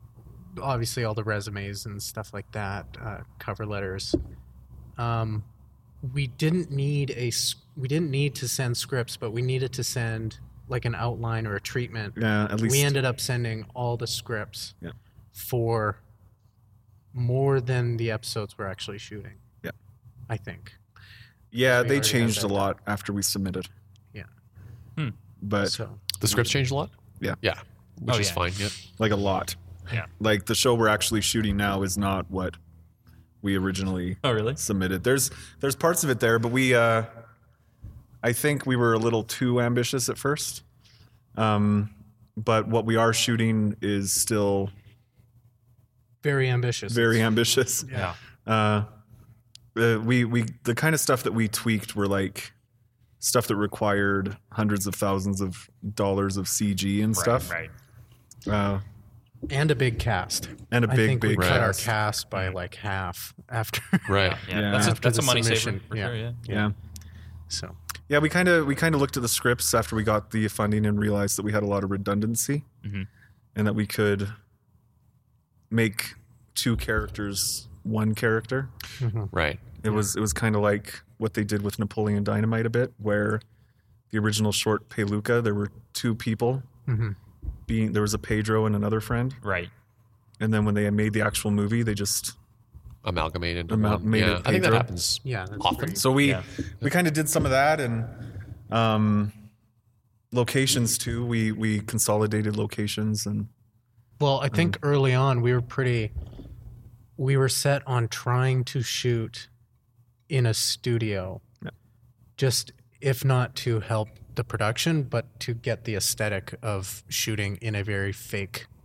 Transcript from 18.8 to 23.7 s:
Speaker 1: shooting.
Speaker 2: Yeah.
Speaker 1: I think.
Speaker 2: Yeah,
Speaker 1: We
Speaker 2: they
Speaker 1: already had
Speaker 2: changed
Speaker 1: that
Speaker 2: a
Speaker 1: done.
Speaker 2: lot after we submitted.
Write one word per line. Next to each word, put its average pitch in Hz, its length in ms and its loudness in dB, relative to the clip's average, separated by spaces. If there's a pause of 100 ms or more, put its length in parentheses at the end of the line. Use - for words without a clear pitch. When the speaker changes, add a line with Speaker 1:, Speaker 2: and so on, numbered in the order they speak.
Speaker 1:
shooting. 101 360 -14 (280)
Speaker 2:
Yeah. - 80 -10 (580)
Speaker 1:
I 117 80 -4
think. - 380 -14 (760)
Speaker 2:
Yeah, 123 320 4
Speaker 1:
We 120 60 2
Speaker 2:
they 135 60 4
Speaker 1:
already - 20 -
had 139 80 2
Speaker 2:
changed 117 340 4
Speaker 1:
that 107 80 -2
Speaker 2:
a - 20 0
Speaker 1:
done. 98 80 2
Speaker 2:
lot 98 300 0
after 101 260 -4
we 101 100 -2
submitted. 95 460 -4 (440)